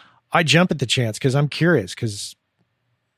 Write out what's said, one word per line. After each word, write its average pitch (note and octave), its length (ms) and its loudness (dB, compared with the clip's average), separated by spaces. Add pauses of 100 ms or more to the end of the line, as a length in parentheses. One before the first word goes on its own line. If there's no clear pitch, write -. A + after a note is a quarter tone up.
(320)
I E3 120 4
jump D#3+ 280 4
at E3 80 -4
the C3 60 -4
chance A2+ 340 -2
'cause C3 160 0
I'm C#3+ 140 0
curious D3+ 440 0
'cause, G#2 420 -10 (840)